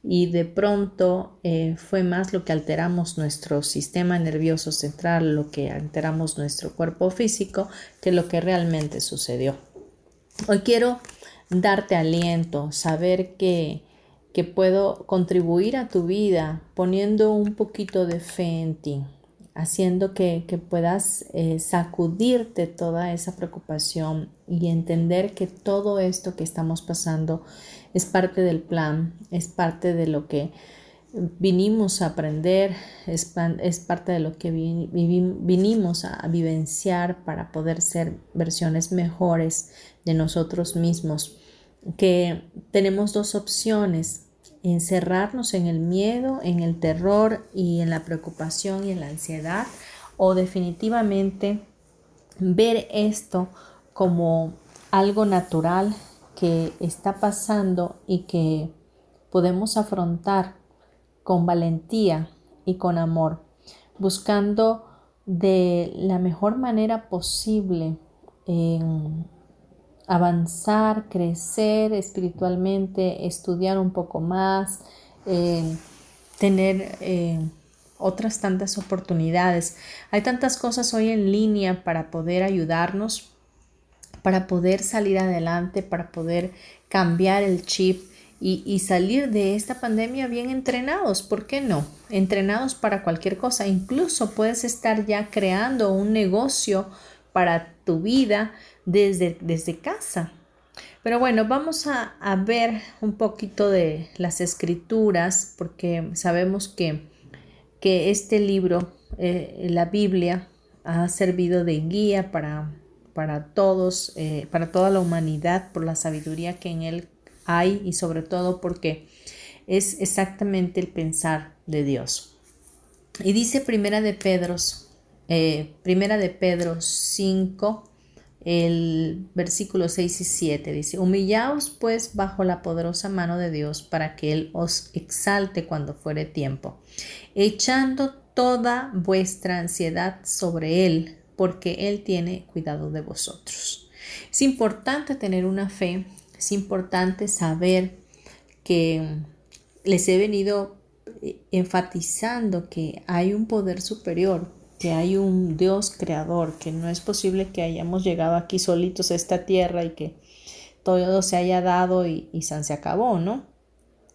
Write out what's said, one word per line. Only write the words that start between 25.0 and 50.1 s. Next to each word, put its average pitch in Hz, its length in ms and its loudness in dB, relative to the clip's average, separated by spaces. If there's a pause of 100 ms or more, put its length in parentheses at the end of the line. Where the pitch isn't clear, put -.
que 185 140 -4
todo 202 520 0
esto 185 360 -2
que - 80 -6
estamos 160 380 -4
pasando 160 640 -4 (480)
es 180 120 0
parte 180 360 0
del 165 200 2
plan, 160 560 -2 (140)
es 175 160 -2
parte 170 460 -2
de 165 140 0
lo 151 200 -2
que 151 240 -4 (600)
vinimos 190 880 2
a 175 60 2
aprender, 175 680 0 (320)
es 170 160 -4
pan-, 170 400 -2
es 175 160 0
parte - 320 -4
de 175 80 2
lo 160 180 -4
que 170 140 -4
vi-, 165 400 -2
vivi-, 180 480 2
vinimos 185 640 2
a, - 120 -8
a - 120 -8
vivenciar 170 960 0
para 165 300 -8
poder 165 280 -2
ser 165 360 -2 (160)
versiones 165 580 0
mejores 170 800 0 (320)
de 165 120 2
nosotros 165 600 0
mismos, 165 600 -2 (580)
que 175 480 2 (280)
tenemos 196 420 2
dos 208 220 -2
opciones, 202 880 0 (400)
encerrarnos 185 880 0
en 180 140 2
el 165 120 0
miedo, 220 600 0
en 175 180 0
el 165 200 0
terror 196 760 2
y 175 280 0
en 165 100 2
la 160 120 -2
preocupación 165 800 -6
y 196 60 -4
en 185 100 -4
la 143 100 -8
ansiedad, 160 580 -6 (500)